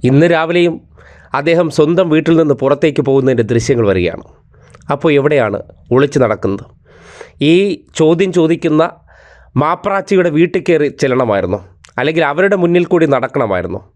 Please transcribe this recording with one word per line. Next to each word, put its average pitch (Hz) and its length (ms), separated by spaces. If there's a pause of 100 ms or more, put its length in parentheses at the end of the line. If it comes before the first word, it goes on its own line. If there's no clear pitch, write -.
ഇന്ന് 143 260
രാവിലെയും 170 400 (640)
അദ്ദേഹം 165 280 (100)
സ്വന്തം 170 360
വീട്ടിൽ 160 280
നിന്ന് 147 200
പുറത്തേക്ക് 143 460
പോകുന്നതിൻ്റെ 131 420
ദൃശ്യങ്ങൾ 117 400
വരികയാണ്. 90 340 (720)
അപ്പോൾ 147 240
എവിടെയാണ് 131 400 (380)
ഒളിച്ചു 139 280
നടക്കുന്നത്? 104 400 (880)
ഈ - 20 (460)
ചോദ്യം 170 380
ചോദിക്കുന്ന 160 460 (800)
മാപ്രാച്ചിയുടെ 185 760
വീട്ടിൽ 170 300
കയറി 151 200 (140)
ചെല്ലണമായിരുന്നോ? 107 580 (400)
അല്ലെങ്കിൽ 160 320
അവരുടെ 190 320
മുന്നിൽ 175 300
കൂടി 165 220
നടക്കണമായിരുന്നോ? 98 680 (140)